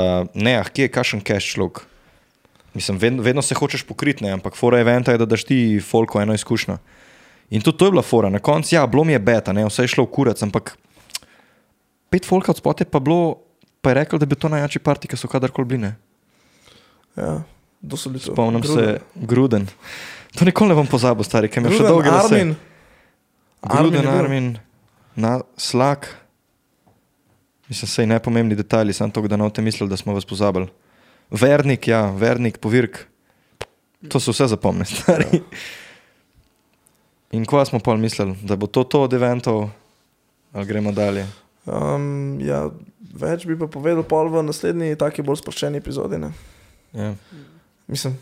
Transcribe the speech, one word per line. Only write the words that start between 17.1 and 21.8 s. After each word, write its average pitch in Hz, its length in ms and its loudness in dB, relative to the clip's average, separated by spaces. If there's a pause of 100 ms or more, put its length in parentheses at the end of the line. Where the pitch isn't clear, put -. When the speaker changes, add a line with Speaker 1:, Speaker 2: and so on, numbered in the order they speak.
Speaker 2:
Ja, 156 260 -6 (400)
kdo 139 140 -10
so 139 120 -8
bili 131 120 -8
to? - 120 -10
Speaker 1:
Spomnim 117 300 0
Speaker 2:
Gruden. 151 160 0
Speaker 1:
se, 107 220 0 (160)
Gruden. 117 520 2 (640)
To - 120 2
nikoli 185 240 4
ne 175 60 6
bom 151 120 4
pozabil, 120 380 2
stari, 107 240 2
ker - 120 -2
me 120 80 2
še 202 80 4
Speaker 2:
Gruden, 220 160 6